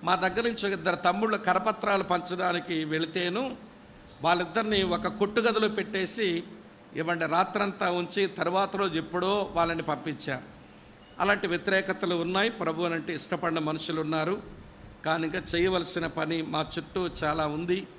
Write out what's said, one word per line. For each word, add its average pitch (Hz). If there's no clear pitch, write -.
మా 175
దగ్గర 180
నుంచి 233
ఒక 196
ఇద్దరు 175
తమ్ముళ్ళు 208
కరపత్రాలు 202
పంచడానికి 175
వెళితేను, 175
వాళ్ళిద్దరిని 180
ఒక 175
కొట్టుగదిలో 214
పెట్టేసి, 190
ఇవ్వండి, 165
రాత్రంతా 190
ఉంచి, 175
తర్వాత 190
రోజు 185
ఎప్పుడో 180
వాళ్ళని 165
పంపించారు. 143
అలాంటి 202
వ్యతిరేకతలు 190
ఉన్నాయి. 185
ప్రభు 165
అంటే 165
ఇష్టపడిన 165
మనుషులు 156
ఉన్నారు, 160
కానీ 160
ఇంకా 160
చేయవలసిన 175
పని 160
మా 156
చుట్టూ 175
చాలా 156
ఉంది. 175